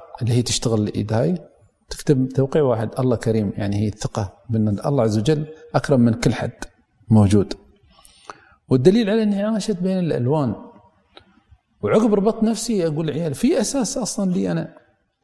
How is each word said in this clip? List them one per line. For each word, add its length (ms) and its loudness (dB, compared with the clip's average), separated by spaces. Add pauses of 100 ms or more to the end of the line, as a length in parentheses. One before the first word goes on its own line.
(220)
اللي 120 0
هي 80 4
تشتغل 400 0
الإيد 320 -4
هاي، 240 2 (520)
تكتب 400 0
توقيع 320 0
واحد. 280 0 (100)
الله 160 2
كريم، 420 -2
يعني 180 -4
هي 120 0
الثقة 460 -6 (160)
بأن 360 0
الله 180 0
عز 140 2
وجل 300 0 (280)
أكرم 240 2
من 140 4
كل 200 0
حد 180 -6 (580)
موجود. 440 4 (1160)
والدليل 400 4
على 140 0
أنها 300 -2
عاشت 240 -4
بين 220 -2
الألوان. 560 0 (1300)
وعقب 320 2
ربطت 300 0
نفسي 440 -2
أقول: 220 -4
"عيال، 240 -4
في 280 0
أساس 360 -4
أصلًا 340 -4
لي 200 -2
أنا 220 -6 (500)